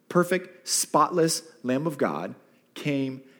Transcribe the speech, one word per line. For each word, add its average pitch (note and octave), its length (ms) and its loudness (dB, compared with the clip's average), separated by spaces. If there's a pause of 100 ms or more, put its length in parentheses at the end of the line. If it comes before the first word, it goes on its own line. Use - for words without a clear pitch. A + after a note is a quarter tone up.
perfect, - 600 0
spotless D#3+ 720 2 (220)
Lamb C3 240 0
of D3 100 -4
God, F#2 380 -2 (380)
came C3+ 480 -4 (180)